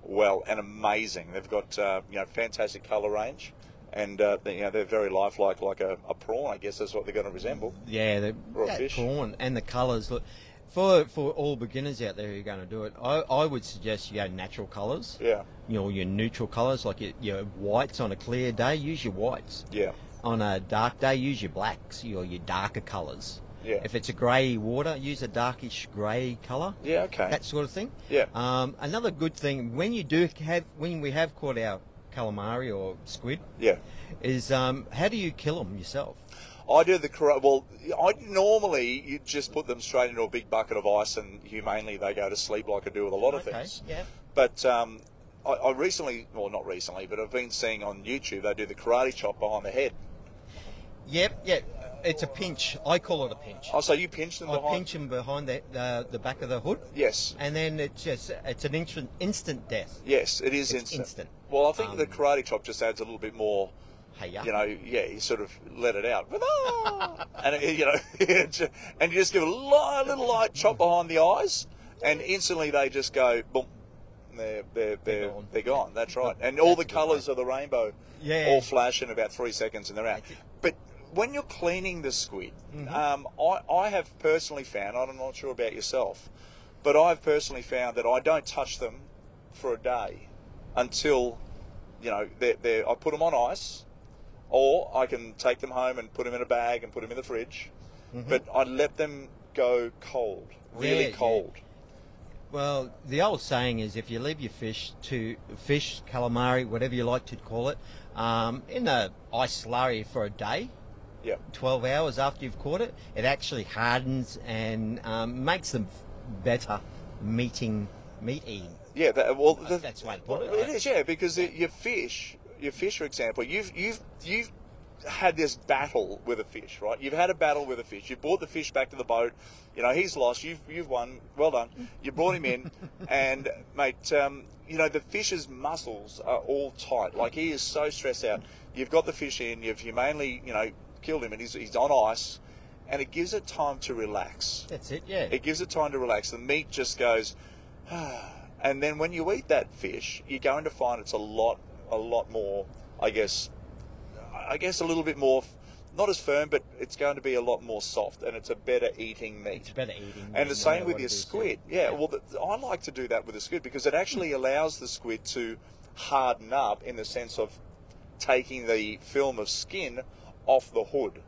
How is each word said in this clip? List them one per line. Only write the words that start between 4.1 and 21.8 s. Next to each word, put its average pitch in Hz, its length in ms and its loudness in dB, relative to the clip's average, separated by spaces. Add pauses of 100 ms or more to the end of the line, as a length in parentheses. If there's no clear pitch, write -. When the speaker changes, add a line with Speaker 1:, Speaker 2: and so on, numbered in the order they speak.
Speaker 1:
uh, 101 220 6
they, 98 120 -4
you 95 60 -4
know, 101 100 0
they're 104 140 2
very 104 240 2
lifelike, 98 520 2
like 98 200 -2
a, 95 160 0 (120)
a - 60 0
prawn, 123 380 -4
I 98 40 -8
guess 101 220 -8
that's 104 160 -4
what 101 100 -2
they're 101 80 -8
gonna 101 160 0
resemble. 107 440 -6 (120)
Speaker 2:
Yeah, 110 360 2
they're 107 120 0 (220)
Speaker 1:
Or 110 80 2
a 104 40 2
Speaker 2:
that 104 100 -2
Speaker 1:
fish. 131 180 -2
Speaker 2:
prawn 123 420 -2
and 127 180 -2
the 113 60 -2
colours. 123 480 0
Look, 120 140 -4 (460)
for, 180 360 8
for 147 280 -2
all 147 220 0
beginners 123 460 -4
out 98 140 -2
there 104 180 -6
who 98 60 -6
are 101 40 -10
gonna 98 220 -8
do 107 200 -6
it, - 140 -8
I, 131 180 2 (120)
I 147 160 4
would 139 200 -2
suggest 104 460 -4
you 101 40 -8
go 101 120 0
natural 92 400 -8
colours. 127 540 -6
Speaker 1:
Yeah. 107 220 4 (240)
Speaker 2:
You 113 80 -2
know, 101 140 2
your 95 160 0
neutral 107 420 0
colours, 127 380 0
like - 160 -4
your, 101 100 -6 (100)
your 101 220 -2 (140)
whites 107 420 2
on 110 140 0
a - 20 -4
clear 123 380 -2
day, 120 220 2
use 156 280 -4
your 110 100 -2
whites. - 580 -4
Speaker 1:
Yeah. 104 200 2 (320)
Speaker 2:
On 117 180 2
a 101 200 2
dark 110 380 0
day, 135 160 4
use 131 260 0
your 92 100 -4
blacks, - 520 -4